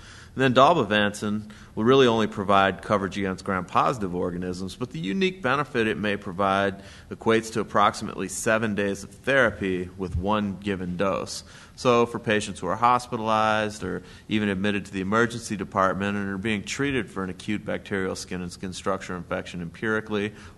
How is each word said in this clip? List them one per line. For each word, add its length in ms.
And 100
then 100
dalbavancin 960
will 100
really 220
only 200
provide 540
coverage 360
against 280
gram-positive 680
organisms, 640
but 160
the 80
unique 420
benefit 460
it 100
may 200
provide 680
equates 440
to 80
approximately 640
seven 480
days 300
of 60
therapy 840
with 200
one 400
given 400
dose. 480
So 280
for 140
patients 420
who 60
are 100
hospitalized 1080
or 200
even 180
admitted 380
to 80
the 80
emergency 560
department 580
and 140
are 80
being 260
treated 460
for 120
an 80
acute 360
bacterial 500
skin 260
and 80
skin 220
structure 460
infection 440
empirically 720